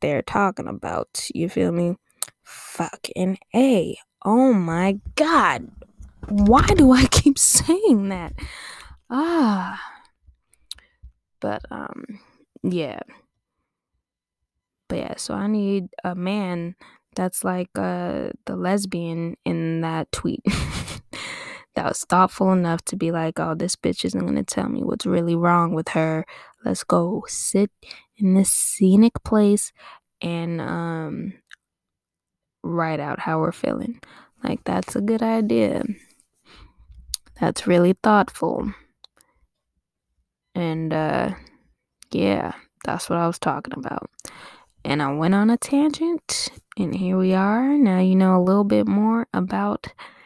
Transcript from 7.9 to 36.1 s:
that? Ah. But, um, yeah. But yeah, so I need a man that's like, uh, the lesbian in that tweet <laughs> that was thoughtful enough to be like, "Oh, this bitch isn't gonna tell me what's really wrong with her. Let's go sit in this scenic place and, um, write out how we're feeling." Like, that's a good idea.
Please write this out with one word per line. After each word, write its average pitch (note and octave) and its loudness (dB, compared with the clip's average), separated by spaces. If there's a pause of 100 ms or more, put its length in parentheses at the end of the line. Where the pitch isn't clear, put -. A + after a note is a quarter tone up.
that? F3+ -8 (760)
Ah. A#3+ 0 (1600)
But, G3+ -6
um, - -14 (420)
yeah. E3 -4 (1900)
But - -6
yeah, - -8
so - -8
I G3+ -4
need G3+ -2 (140)
a F3+ -4
man F3+ -4 (420)
that's F#3 -2
like, F3+ -2
uh, F3+ -4 (140)
the G3 -6
lesbian F3 -2
in E3 -2
that D#3+ -4
tweet - -4
<laughs> - -8
that - -2
was - -4
thoughtful F#3 4
enough E3+ 0
to - -6
be E3 0
like, D#3+ -2
"Oh, D#3+ -2
this F3 -4
bitch - -4
isn't F#3 -2
gonna - 0
tell - -4
me - -4
what's - -4
really E3+ 0
wrong E3+ 2
with D#3+ -4
her. D#3+ -2 (380)
Let's - -4
go F3+ 0
sit - -2 (460)
in F#3+ 2
this F#3+ 4
scenic G3+ 4
place G#3 2 (480)
and, E3+ -4
um, E3 -6 (1300)
write E3 -4
out C#3+ -8
how D#3+ -2
we're E3 -2
feeling." - -4 (420)
Like, - -6
that's F#3 -4
a G#3+ -2
good A3 0
idea. A3+ 0 (1600)